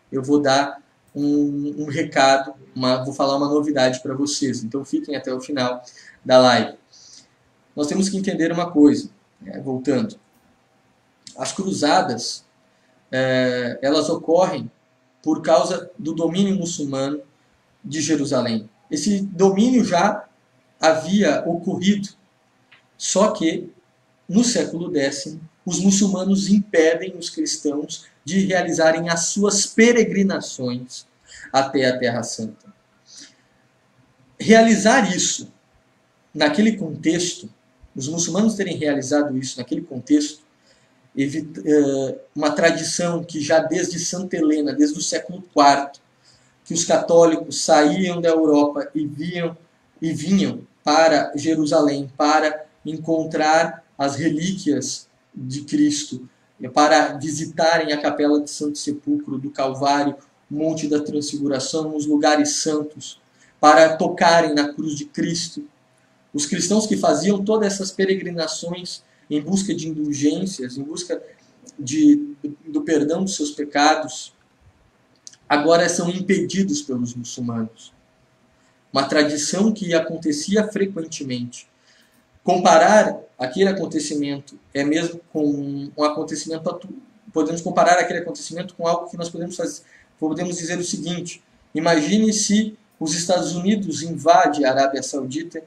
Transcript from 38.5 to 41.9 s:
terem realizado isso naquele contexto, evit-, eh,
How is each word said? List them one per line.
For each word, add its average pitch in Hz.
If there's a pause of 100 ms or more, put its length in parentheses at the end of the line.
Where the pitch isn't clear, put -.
terem 180
realizado 139
isso 131
naquele 127
contexto, 147 (760)
evit-, 151
eh, 139 (160)